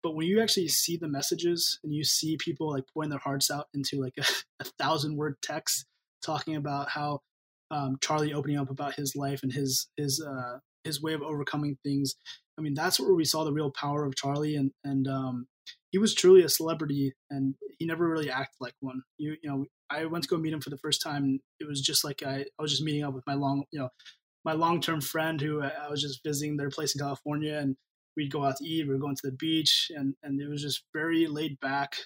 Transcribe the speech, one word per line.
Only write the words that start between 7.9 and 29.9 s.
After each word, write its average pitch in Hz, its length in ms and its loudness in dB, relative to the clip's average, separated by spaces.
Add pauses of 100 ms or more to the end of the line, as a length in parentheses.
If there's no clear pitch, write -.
Charlie 151 340 0
opening 147 240 0
up 135 120 -2
about 135 240 -4
his 143 240 -4
life 139 260 -2
and 131 80 0
his, 135 460 -2
his, 147 280 -2
uh, 127 340 -8 (260)
his 147 160 -6
way 156 100 -2
of 151 100 -2
overcoming 147 600 -2
things. 139 320 0 (420)
I 151 40 -8
mean, 147 120 -2
that's 170 280 2
where 196 120 6
we 160 120 6
saw 156 180 2
the 151 80 0
real 147 200 0
power 147 340 -2
of 135 100 -2
Charlie. 147 400 0
And, 139 160 2 (140)
and, 135 220 2
um, 131 400 -2 (440)
he 185 60 2
was 208 160 4
truly 185 300 12
a 147 60 2
celebrity, 147 640 0 (160)
and 135 240 0 (240)
he 160 80 -4
never 165 240 2
really 156 200 0
acted 135 300 -4
like 123 200 -8
one. 131 240 -8 (140)
You, 156 240 -4
you 151 80 -6
know, 139 160 0 (240)
I 165 160 -2
went 165 180 -2
to - 40 -4
go 175 100 4
meet 160 140 0
him 156 80 -2
for 143 120 -8
the 139 60 -8
first 151 240 -2
time, 143 220 -2
and 135 160 2 (200)
it 151 80 -8
was 143 140 -4
just 139 220 2
like 147 200 -6
I, 139 220 -4 (140)
I - 20 -6
was 151 100 -2
just 139 120 -2
meeting 147 200 0
up 143 100 -4
with 127 140 -10
my 143 80 -2
long, 139 360 0
you 147 80 -6
know, 127 100 -4 (540)
my 156 100 0
long-term 165 480 2
friend 160 380 -2
who 151 220 0
I, 139 100 -2 (140)
I 147 40 -10
was 151 120 -2
just 143 220 -6
visiting 147 340 -2
their 139 140 -2
place 147 240 -2
in 139 40 -6
California, 147 560 -4
and 139 220 -2 (400)
we'd 143 140 -2
go 143 120 -2
out 135 140 0
to 143 80 -10
eat, 160 220 -2
we 135 60 0
were 135 60 0
going 139 160 -2
to 135 140 -6
the - 20 -4
beach, 160 640 2